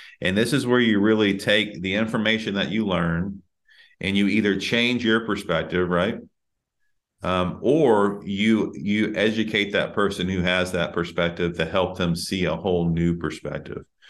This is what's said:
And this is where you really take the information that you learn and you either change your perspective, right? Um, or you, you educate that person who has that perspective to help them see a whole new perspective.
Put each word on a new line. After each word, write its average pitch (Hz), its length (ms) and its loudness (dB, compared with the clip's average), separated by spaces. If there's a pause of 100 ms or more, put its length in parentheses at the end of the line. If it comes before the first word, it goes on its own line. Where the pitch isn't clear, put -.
(200)
And 92 160 0
this 120 160 2
is 131 140 0
where 123 140 4
you 110 180 4
really 104 400 4
take 104 440 0
the 95 120 -2
information 110 600 -2
that 87 160 -2
you 110 140 -2
learn 87 580 -2 (580)
and 98 160 -2
you 101 100 4
either 98 320 2
change 120 460 0
your 110 200 2
perspective, 90 640 -2
right? 90 300 0 (1040)
Um, 90 400 -2
or 110 640 4
you, 104 500 2
you 101 400 0
educate 107 580 0
that 90 220 -2
person 98 340 0
who 92 120 0
has 90 320 0
that 85 200 -2
perspective 85 640 -2
to 82 60 -2
help 90 320 -2
them 85 200 0
see 92 280 -4
a 87 120 -2
whole 87 320 0
new 85 280 0
perspective. - 680 -8 (240)